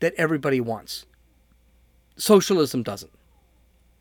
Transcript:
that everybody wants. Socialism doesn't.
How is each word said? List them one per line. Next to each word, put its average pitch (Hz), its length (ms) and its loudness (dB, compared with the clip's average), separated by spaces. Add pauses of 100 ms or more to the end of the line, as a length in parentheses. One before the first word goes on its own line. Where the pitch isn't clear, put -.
that 170 160 0
everybody 147 460 0
wants. 113 420 -10 (1120)
Socialism 175 680 2
doesn't. 101 300 -10 (880)